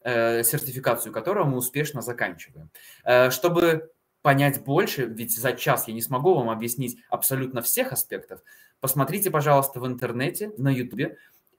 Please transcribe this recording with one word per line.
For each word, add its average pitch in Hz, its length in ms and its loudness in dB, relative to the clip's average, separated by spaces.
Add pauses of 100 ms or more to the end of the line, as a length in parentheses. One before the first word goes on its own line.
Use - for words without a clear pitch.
э, 117 400 2
сертификацию 123 680 -2
которого 165 340 0
мы 131 120 0
успешно 135 440 -4
заканчиваем. 95 680 -8 (340)
Э, 127 280 6
чтобы 165 600 2 (300)
понять 139 420 4
больше, 143 420 0
ведь 113 320 -6
за 123 140 0
час 123 380 0
я 113 40 -8
не 113 80 -6
смогу 139 340 2
вам 120 140 0
объяснить 117 480 -4 (120)
абсолютно 131 520 -2
всех 254 300 -2
аспектов, - 480 -8 (400)
посмотрите, 165 500 -2
пожалуйста, 143 520 2
в 127 60 -4
интернете, 127 680 -4
на 135 120 0
Ютубе, 123 480 -2 (420)